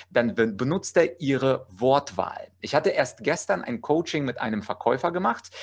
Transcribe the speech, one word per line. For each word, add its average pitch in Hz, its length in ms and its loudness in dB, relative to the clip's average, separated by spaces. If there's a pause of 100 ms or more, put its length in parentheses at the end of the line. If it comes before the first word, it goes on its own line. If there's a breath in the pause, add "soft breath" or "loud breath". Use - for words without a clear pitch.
dann 120 260 2
be-, 113 120 4
benutzt 127 500 -2
er - 240 2
Ihre 135 480 0
Wortwahl. 104 800 0 (100)
Ich - 160 -2
hatte 185 140 4
erst - 340 0
gestern 139 380 -2
ein 120 200 -6
Coaching 151 440 0
mit 123 160 -6
einem 110 220 -4
Verkäufer 127 480 0
gemacht. 196 400 -2 (120)